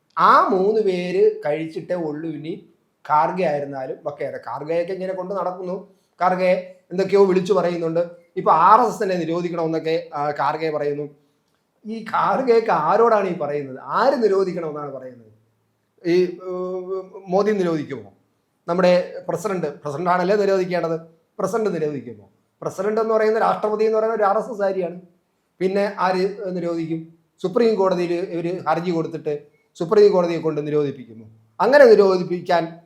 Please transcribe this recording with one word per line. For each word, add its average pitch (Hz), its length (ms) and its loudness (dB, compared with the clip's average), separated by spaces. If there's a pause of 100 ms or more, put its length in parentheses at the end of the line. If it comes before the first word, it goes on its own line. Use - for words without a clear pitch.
(180)
ആ 240 300 6
മൂന്ന് 214 340 2
പേര് 185 500 2 (140)
കഴിച്ചിട്ടേ 160 500 -4
ഉള്ളൂ. 160 340 -6
ഇനി 156 380 -10 (420)
ഖാർഗെ 170 340 2
ആയിരുന്നാലും 143 640 -4
ഒക്കെ 147 200 -8
അതെ. 127 220 -8
ഖാർഗെയൊക്കെ 160 460 -4
ഇങ്ങനെ 185 200 -6
കൊണ്ട് 185 200 -8
നടക്കുന്നു. 185 560 -6 (320)
ഖാർഗെ 185 540 0 (160)
എന്തൊക്കെയോ 185 320 4
വിളിച്ചു 185 300 2
പറയുന്നുണ്ട്. 170 560 0 (280)
ഇപ്പൊ 190 140 2
ആർ 180 300 8
എസ് 214 220 0
എസിനെ 190 120 0
നിരോധിക്കണമെന്നൊക്കെ, 165 1000 -2
ആ, 147 160 -2
ഖാർഗെ 151 400 -2
പറയുന്നു. 147 400 -4 (760)
ഈ 220 260 -10
ഖാർഗെയൊക്കെ 220 580 2
ആരോടാണ് 196 580 4
ഈ 175 80 -4
പറയുന്നത്? 147 420 -6
ആര് 220 440 0
നിരോധിക്കണമെന്നാണ് 170 680 -2
പറയുന്നത്? 127 400 -16 (720)
ഈ, 180 180 4
ഏഹ്, 185 800 -8 (260)
മോദി 196 240 2
നിരോധിക്കുമോ? 143 600 -4 (560)
നമ്മുടെ 180 600 2
പ്രസിഡന്റ്, 170 380 -4
പ്രസിഡന്റാണല്ലേ 175 680 -2
നിരോധിക്കേണ്ടത്? 180 640 0 (400)
പ്രസിഡന്റ് 196 360 -2
നിരോധിക്കുമോ? 123 540 -8 (320)
പ്രസിഡന്റ് 208 400 -4
എന്ന് 220 120 0
പറയുന്ന 220 260 2
രാഷ്ട്രപതി 208 460 0
എന്ന് 220 120 2
പറയുന്ന 220 180 0
ഒരു 214 80 0
ആർ 202 140 2
എസ് 214 140 -4
എസ് 208 80 -10
കാരിയാണ്. 180 420 -4 (580)
പിന്നെ 196 400 -2
ആര് 185 240 0 (320)
നിരോധിക്കും? 165 580 -6 (300)
സുപ്രീം 220 320 2
കോടതിയിൽ 180 380 0
ഇവര് 175 540 -6
ഹർജി 165 240 -2
കൊടുത്തിട്ട് 156 420 -4 (420)
സുപ്രീം 202 360 4
കോടതിയെ 175 280 2
കൊണ്ട് 147 280 -4
നിരോധിപ്പിക്കുമോ? 127 580 -4 (340)
അങ്ങനെ 262 260 6
നിരോധിപ്പിക്കാൻ, 180 1000 4